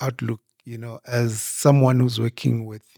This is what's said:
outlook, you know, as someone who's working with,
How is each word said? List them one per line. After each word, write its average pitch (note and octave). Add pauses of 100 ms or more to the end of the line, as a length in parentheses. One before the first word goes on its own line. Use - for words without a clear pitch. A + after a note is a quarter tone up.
outlook, B2 (240)
you A#2
know, A2+
as A#2
someone C3
who's A#2+
working A#2
with, G#2+ (160)